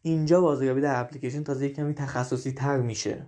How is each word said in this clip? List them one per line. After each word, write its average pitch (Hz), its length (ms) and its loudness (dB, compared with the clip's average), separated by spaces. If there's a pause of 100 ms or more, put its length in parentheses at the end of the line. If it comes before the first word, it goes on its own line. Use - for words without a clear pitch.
اینجا 160 380 4
بازاریابی 135 400 2
در 139 200 2
اپلیکیشن 127 420 -6
تازه 139 240 -2
یک 139 80 -4
کمی 147 200 -2
تخصصی 131 580 -4
تر 135 280 0
می‌شه. 113 480 -4